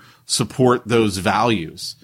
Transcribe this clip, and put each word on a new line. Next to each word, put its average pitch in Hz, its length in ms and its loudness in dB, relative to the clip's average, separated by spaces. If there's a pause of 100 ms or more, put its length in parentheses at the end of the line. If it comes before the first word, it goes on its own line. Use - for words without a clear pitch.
(260)
support 123 600 0
those 107 320 2
values. 101 880 -2